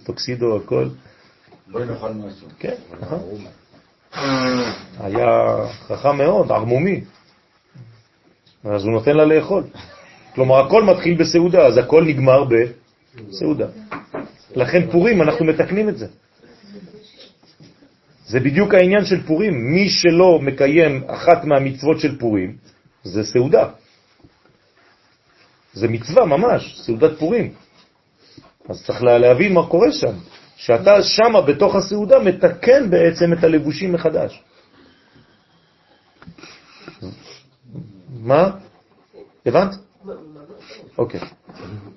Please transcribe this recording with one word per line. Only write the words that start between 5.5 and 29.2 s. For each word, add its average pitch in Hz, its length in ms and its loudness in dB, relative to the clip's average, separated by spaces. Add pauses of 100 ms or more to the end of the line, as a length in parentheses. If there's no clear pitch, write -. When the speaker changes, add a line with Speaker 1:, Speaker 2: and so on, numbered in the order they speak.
Speaker 1:
חכם 135 320 -2
מאוד, 156 340 0
ערמומי. 123 480 -2 (1600)
אז 104 200 -4
הוא 110 80 -2
נותן 113 240 0
לה 156 80 4
לאכול. 156 380 0 (720)
כלומר, 131 320 4
הכל 220 180 4
מתחיל 175 340 2
בסעודה, 170 480 4
אז 113 100 4
הכל 143 280 4
נגמר 131 400 4
בסעודה. 120 1200 -4 (880)
לכן 147 340 0
פורים, 180 320 2
אנחנו 151 220 0
מתקנים 160 440 -2
את 160 100 -6
זה. 110 80 -12 (2250)
זה 120 140 -2
בדיוק 165 340 0
העניין 185 300 4
של 180 220 -4
פורים. 156 460 -2
מי 190 160 2
שלא 175 540 4
מקיים 139 640 0
אחת - 380 0
מהמצוות 143 560 -2
של 143 180 -4
פורים, 104 380 -4 (480)
זה 101 200 -6
סעודה. 131 440 0 (2000)
זה 104 160 -4
מצווה 139 360 0
ממש, 175 600 -2
סעודת 139 320 0
פורים. 151 340 -2 (1160)
אז - 160 -12
צריך 120 180 -8
לה-, 120 160 4
להבין 127 340 4